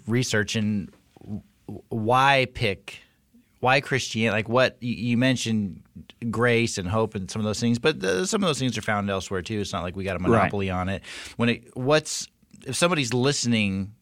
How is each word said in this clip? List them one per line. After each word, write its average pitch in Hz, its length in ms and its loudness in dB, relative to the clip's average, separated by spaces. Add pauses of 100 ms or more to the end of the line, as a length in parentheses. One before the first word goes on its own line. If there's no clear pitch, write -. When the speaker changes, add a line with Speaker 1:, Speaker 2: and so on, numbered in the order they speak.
Speaker 1:
researching, 107 840 0 (320)
w-, - 220 -12 (460)
why 127 640 4
pick, - 460 -4 (600)
why 123 200 4
Christianity? 117 520 0
Like 104 180 0
what 120 320 2
you, 120 120 -4
you 117 240 0
mentioned 117 680 0 (480)
grace 117 480 2
and 90 80 -4
hope 110 260 0
and 95 160 -8
some - 100 -6
of 107 60 -2
those 104 140 -2
things, 120 180 2
but 156 220 0
th-, 185 280 0
some 220 140 0
of 196 60 2
those 147 100 0
things 123 200 -2
are 107 40 -4
found 101 280 -2
elsewhere 95 340 -4
too. 107 160 -6
It's 98 120 -6
not 87 120 -4
like 87 120 -6
we 95 80 -8
got 95 120 -2
a 85 40 -4
Speaker 2:
Right. 92 100 0
Speaker 1:
monopoly 104 420 2
on 90 180 -2
it. 95 140 -6 (320)
When 117 140 0
it, - 260 -6
what's, 147 520 0 (380)
if 131 100 -6
somebody's 151 380 0
listening 110 880 2